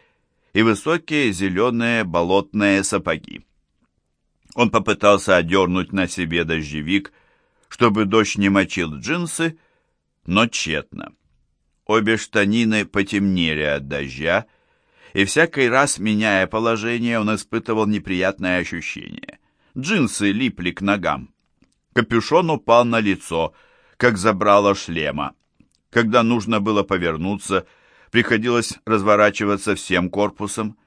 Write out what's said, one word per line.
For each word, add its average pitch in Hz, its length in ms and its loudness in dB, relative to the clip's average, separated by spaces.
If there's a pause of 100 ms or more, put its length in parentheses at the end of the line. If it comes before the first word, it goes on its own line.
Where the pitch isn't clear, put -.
(540)
и 110 100 2
высокие 147 680 0
зеленые 113 720 -2
болотные 95 800 0
сапоги. 82 640 -6 (1080)
Он 113 160 2
попытался 101 640 4
одернуть 90 560 0
на 95 140 -2
себе 85 380 -2
дождевик, 80 680 -4 (560)
чтобы 110 360 2
дождь 107 320 2
не 101 120 2
мочил 90 460 0
джинсы, 160 640 -4 (640)
но 104 220 2
тщетно. - 680 -8 (720)
Обе 110 320 2
штанины 107 680 0
потемнели 95 760 0
от 71 260 -2
дождя, 73 600 -4 (680)
и 98 100 2
всякий 143 460 2
раз, 139 280 0
меняя 104 480 2
положение, 113 720 -2
он 107 140 0
испытывал 110 520 -2
неприятное 92 720 -2
ощущение. - 800 -10 (380)
Джинсы 131 540 0
липли 98 400 -2
к - 100 -10
ногам. 82 520 -4 (600)
Капюшон 120 560 2
упал 120 340 4
на 117 160 0
лицо, 85 540 -2 (440)
как 120 200 2
забрало 101 580 4
шлема. 73 580 -6 (560)
Когда 117 340 2
нужно 113 360 0
было 104 240 0
повернуться, 92 840 -2 (460)
приходилось 117 640 0 (120)
разворачиваться 104 880 2
всем 90 340 -2
корпусом. 104 760 -6